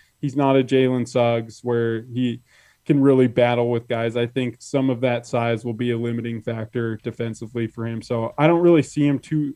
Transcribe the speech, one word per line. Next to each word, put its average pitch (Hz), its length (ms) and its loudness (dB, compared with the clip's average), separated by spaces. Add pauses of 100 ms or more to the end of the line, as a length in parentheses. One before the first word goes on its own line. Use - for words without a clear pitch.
(180)
he's 135 160 -4
not 135 220 4
a 135 80 4
Jalen 131 420 2
Suggs 117 560 -2
where 117 520 -2
he 120 260 -2 (460)
can 147 120 2
really 131 300 6
battle 120 420 2
with 120 180 -4
guys. 117 280 -2
I 120 100 0
think 123 320 -4
some 135 300 -2
of 120 140 -2
that 120 240 0
size 117 400 -2
will 117 80 -4
be 120 160 -4
a 117 80 -2
limiting 117 420 -4
factor 113 560 -6
defensively 117 720 -8
for 117 200 -8
him. 113 140 -6
So 117 380 -4
I 147 80 4
don't 170 160 4
really 170 200 6
see 147 240 -2
him 143 120 2
too 147 380 -4